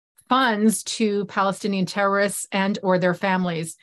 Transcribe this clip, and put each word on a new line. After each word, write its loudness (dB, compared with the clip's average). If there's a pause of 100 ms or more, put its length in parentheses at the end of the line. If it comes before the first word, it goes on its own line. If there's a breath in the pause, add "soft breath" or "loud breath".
(280)
funds 2
to -2
Palestinian -2
terrorists 0
and 0
or 2
their 2
families, -2